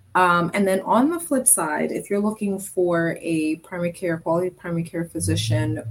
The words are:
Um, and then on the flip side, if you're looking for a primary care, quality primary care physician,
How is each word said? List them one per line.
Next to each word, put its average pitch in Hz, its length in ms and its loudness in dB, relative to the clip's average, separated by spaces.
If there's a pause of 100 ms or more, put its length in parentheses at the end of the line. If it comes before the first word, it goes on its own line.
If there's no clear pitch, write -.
(160)
Um, 175 400 4
and 202 120 2
then 190 140 0
on 240 300 2
the 339 80 -2
flip 269 280 -2
side, 156 440 0
if - 180 -6
you're 202 100 0
looking 208 400 -2
for 170 640 0
a 160 360 0
primary 175 360 -6
care, 170 240 -2
quality 170 320 0
primary 170 340 -4
care 170 220 -6
physician, 156 840 -2